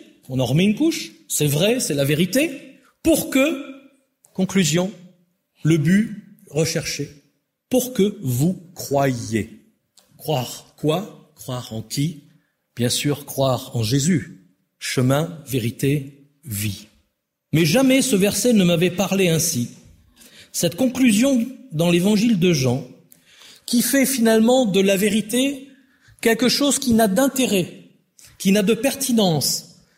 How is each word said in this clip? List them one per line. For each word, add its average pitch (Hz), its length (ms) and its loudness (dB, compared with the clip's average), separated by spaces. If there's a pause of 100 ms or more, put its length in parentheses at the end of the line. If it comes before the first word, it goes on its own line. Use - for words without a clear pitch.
(280)
on 131 120 -4
en 127 60 0
remet 151 180 2
une 208 100 2
couche, 311 380 -4 (160)
c'est - 180 -2
vrai, 190 340 0
c'est - 140 -4
la 139 100 0
vérité, 190 760 -2 (220)
pour - 280 0
que, 277 320 0 (720)
conclusion, 185 580 0 (720)
le 156 140 4
but 185 480 0 (240)
recherché, 147 600 -4 (580)
pour 254 240 -2
que 208 300 0
vous 143 360 0 (160)
croyiez. 117 840 -2 (560)
Croire - 600 -8
quoi ? 165 560 -4
Croire 123 400 -12
en 110 80 -8
qui ? 143 400 -6 (520)
Bien 120 140 -2
sûr, 143 380 -4
croire 131 500 -2
en 117 60 -2
Jésus, 135 680 -2 (300)
chemin, 143 680 -2
vérité, 135 800 -4 (180)
vie. 101 420 -8 (680)
Mais 160 120 2
jamais 254 380 4
ce - 140 0
verset 202 360 2
ne 196 120 4
m'avait 175 260 2
parlé 190 380 0
ainsi. 143 400 0 (840)
Cette - 260 -4
conclusion 254 680 2 (260)
dans 165 180 0
l'évangile 202 480 2
de 180 140 4
Jean, 131 340 0 (800)
qui 240 160 0
fait 254 240 2
finalement 233 600 4
de 190 140 2
la 196 160 2
vérité 233 720 -2 (520)
quelque 226 280 2
chose 277 300 0
qui 233 160 0
n'a 226 120 4
d'intérêt, 226 840 -2 (480)
qui 190 120 0
n'a 202 120 4
de 214 120 2
pertinence, 220 1080 -2 (160)